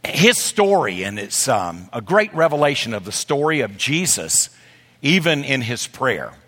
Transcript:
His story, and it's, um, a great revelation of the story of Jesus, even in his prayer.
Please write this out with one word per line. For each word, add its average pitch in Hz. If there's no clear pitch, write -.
His 220
story, 156
and 101
it's, 101
um, 90
a 120
great 196
revelation 147
of 101
the 104
story 151
of 101
Jesus, 143
even 156
in 135
his 117
prayer. 85